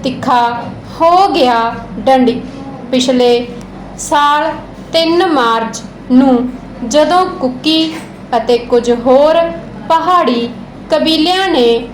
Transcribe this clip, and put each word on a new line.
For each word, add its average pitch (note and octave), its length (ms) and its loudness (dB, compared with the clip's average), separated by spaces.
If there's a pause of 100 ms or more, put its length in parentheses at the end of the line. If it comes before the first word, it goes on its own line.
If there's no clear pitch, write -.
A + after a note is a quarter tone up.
ਤਿੱਖਾ B3+ 380 0 (600)
ਹੋ F4+ 260 6
ਗਿਆ। B3 320 2 (400)
ਡੰਡੀ। C4 400 4 (520)
ਪਿਛਲੇ B3 560 2 (520)
ਸਾਲ D4 520 2 (420)
ਤਿੰਨ E4 320 2
ਮਾਰਚ A3+ 560 0 (300)
ਨੂੰ B3+ 380 2 (380)
ਜਦੋਂ D4+ 380 2 (140)
ਕੁਕੀ D#4 540 -2 (440)
ਅਤੇ A#3 200 2
ਕੁਝ A#3+ 320 0 (160)
ਹੋਰ D4 340 6 (500)
ਪਹਾੜੀ D#4+ 580 2 (440)
ਕਬੀਲਿਆਂ D#4+ 560 2
ਨੇ B3 460 2